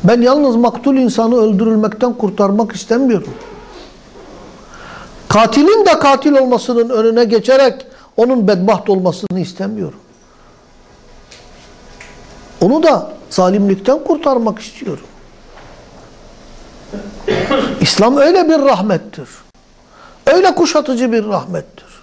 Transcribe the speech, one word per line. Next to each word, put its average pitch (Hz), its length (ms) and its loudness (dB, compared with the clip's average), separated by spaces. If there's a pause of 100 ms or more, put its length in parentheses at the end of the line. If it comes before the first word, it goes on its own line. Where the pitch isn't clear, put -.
Ben 233 180 4
yalnız 262 340 2
maktul 247 380 0
insanı 240 420 0
öldürülmekten 220 760 0
kurtarmak 208 600 -2
istemiyorum. 233 640 -2 (1900)
Katilin 294 580 4
de 320 120 4
katil 277 340 2
olmasının 247 560 0
önüne 226 360 2
geçerek 247 640 2 (300)
onun 233 320 2
bedbaht 196 420 0
olmasını 185 500 -2
istemiyorum. 196 580 -10 (2500)
Onu 269 220 2
da 277 300 2 (180)
zalimlikten 196 760 0
kurtarmak 254 540 -2
istiyorum. - 460 -14 (2750)
İslam 240 360 2
öyle 330 320 2
bir 320 100 2
rahmettir. 196 680 -2 (1000)
Öyle 359 280 4
kuşatıcı 269 580 -2
bir 220 120 0
rahmettir. 175 640 -8 (160)